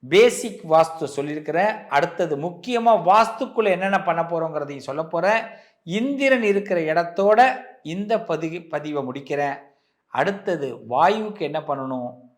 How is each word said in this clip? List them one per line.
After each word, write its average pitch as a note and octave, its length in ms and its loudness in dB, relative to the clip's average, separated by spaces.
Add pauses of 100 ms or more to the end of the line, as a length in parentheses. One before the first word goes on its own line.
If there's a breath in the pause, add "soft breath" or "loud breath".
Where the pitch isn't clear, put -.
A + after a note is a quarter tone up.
பேசிக் G3+ 600 4
வாஸ்து D#3+ 340 4
சொல்லியிருக்கிறேன். D3+ 800 -2
அடுத்தது D#3 500 0
முக்கியமா A#3 520 -2
வாஸ்துக்குள்ள A3 760 4
என்னென்ன F#3+ 380 0
பண்ண E3+ 180 0
போறோங்கிறதையும் D#3+ 560 -4
சொல்ல C#3 260 -8
போறேன். F#3 440 0 (360 loud breath)
இந்திரன் C4 600 0
இருக்கிற G3 380 0
இடத்தோட G3 840 2 (200)
இந்த G3+ 340 -4
பதி-, E3 520 -6
பதிவை D3 340 -6
முடிக்கிறேன். C#3 560 -6 (480)
அடுத்தது D#3 680 -4 (140)
வாயுவுக்கு G3+ 500 0
என்ன D#3 200 -6
பண்ணணும் C3 540 -8 (240)